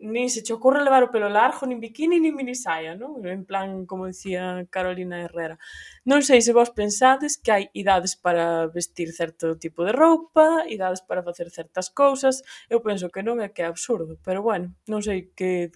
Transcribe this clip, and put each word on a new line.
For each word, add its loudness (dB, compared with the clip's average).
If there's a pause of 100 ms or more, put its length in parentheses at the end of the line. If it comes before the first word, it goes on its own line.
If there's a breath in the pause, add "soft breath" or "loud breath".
nin -4
se -6
che -8
ocorre 4
levar 6
o -6
pelo 0
largo, 2
nin -6
bikini, 0
nin 2
minisaia, -6
non? -12
En -8
plan, -6
como -8
dicía -8
Carolina -6
Herrera. -8 (480 loud breath)
Non 4
sei 6
se 4
vos 4
pensades 2
que 0
hai 0
idades 0
para 0
vestir -8
certo -4
tipo -6
de 0
roupa, 4
idades -4
para -6
facer -8
certas -8
cousas. 2 (240 loud breath)
Eu 0
penso -4
que -10
non, -2
é -8
que -4
é -2
absurdo, -6
pero -4
bueno, -2 (160)
non -2
sei -4
que, -2